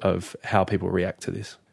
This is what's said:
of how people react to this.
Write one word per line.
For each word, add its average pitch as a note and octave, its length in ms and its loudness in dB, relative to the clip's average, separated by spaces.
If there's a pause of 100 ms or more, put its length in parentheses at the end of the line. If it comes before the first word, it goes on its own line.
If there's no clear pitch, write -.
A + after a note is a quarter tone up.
of F2+ 400 0
how G2 220 4
people F#2 240 0
react F#2 340 0
to - 80 -4
this. - 260 -10 (160)